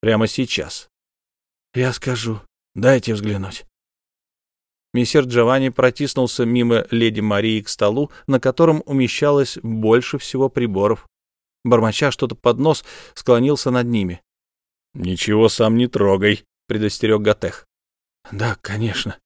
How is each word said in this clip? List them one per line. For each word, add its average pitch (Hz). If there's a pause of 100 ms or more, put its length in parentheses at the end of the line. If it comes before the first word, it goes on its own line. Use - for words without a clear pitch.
Прямо 110
сейчас?» - (840)
«Я 123
скажу. 113 (340)
Дайте 117
взглянуть». 101 (1300)
Мессир 123
Джованни 123
протиснулся 127
мимо 117
леди 113
Марии 104
к -
столу, 113 (160)
на 131
котором 156
умещалось 139
больше 113
всего 131
приборов. 107 (580)
Бормоча 117
что-то 120
под 120
нос, 147 (300)
склонился 131
над 123
ними. 98 (760)
«Ничего 104
сам 113
не 123
трогай», 101 (220)
предостерег 107
Готех. - (640)
«Да, 110
конечно». 104